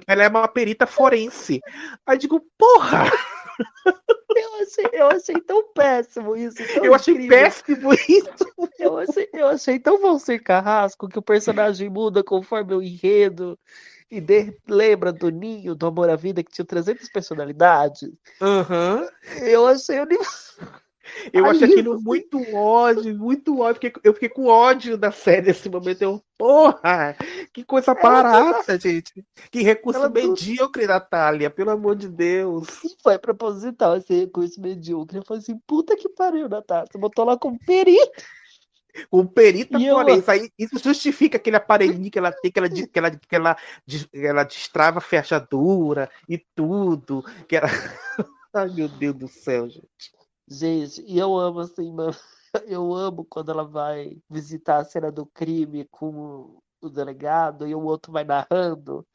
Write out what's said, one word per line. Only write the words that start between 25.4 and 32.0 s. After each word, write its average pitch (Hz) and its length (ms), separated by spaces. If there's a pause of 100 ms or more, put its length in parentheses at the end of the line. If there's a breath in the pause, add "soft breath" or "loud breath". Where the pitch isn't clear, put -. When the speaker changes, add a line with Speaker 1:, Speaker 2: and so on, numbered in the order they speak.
Speaker 1:
nesse 185 200
momento. 185 340
Eu, 202 200 (160)
"Porra, 196 800 (360 loud breath)
que 240 120
coisa 262 280
Speaker 2:
Ela - 80
Speaker 1:
barata, 247 640
Speaker 2:
toda 185 160
Speaker 1:
gente. 175 440 (260 loud breath)
Que 240 120
recurso 220 360
Speaker 2:
ela 285 120
toda 233 180
Speaker 1:
medíocre, 240 580
Natália, 156 640
pelo 196 200
amor 208 260
de 202 120